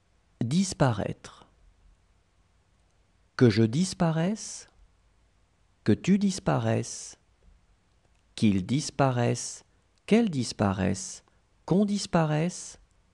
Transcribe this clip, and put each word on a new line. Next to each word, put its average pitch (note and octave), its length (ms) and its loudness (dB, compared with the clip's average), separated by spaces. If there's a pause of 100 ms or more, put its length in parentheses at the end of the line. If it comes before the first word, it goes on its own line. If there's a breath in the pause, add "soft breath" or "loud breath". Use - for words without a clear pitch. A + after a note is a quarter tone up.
(420)
Disparaître. B2+ 1080 -2 (1900)
Que B2 140 6
je G#2+ 140 4
disparaisse. E3 1040 -2 (1120)
Que A2 100 4
tu F3+ 260 2
disparaisses. C3 1000 -2 (1200)
Qu'ils G2 280 2
disparaissent. B2 1000 -2 (420)
Qu'elles A3 240 4
disparaissent. G2 920 -2 (400)
Qu'on G3 200 2
disparaisse. E3+ 920 -2 (360)